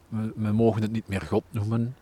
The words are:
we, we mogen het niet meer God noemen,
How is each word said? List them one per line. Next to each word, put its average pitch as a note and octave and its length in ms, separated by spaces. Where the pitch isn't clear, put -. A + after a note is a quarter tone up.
we, A2 280
we G#2+ 160
mogen A2 300
het G#2+ 100
niet A2 160
meer G2 140
God F#2 280
noemen, A#2 520